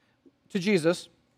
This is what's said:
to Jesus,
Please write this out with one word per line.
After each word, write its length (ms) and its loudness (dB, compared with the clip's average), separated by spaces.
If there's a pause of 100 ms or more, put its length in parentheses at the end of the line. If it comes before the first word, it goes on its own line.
(500)
to 100 -4
Jesus, 500 0 (280)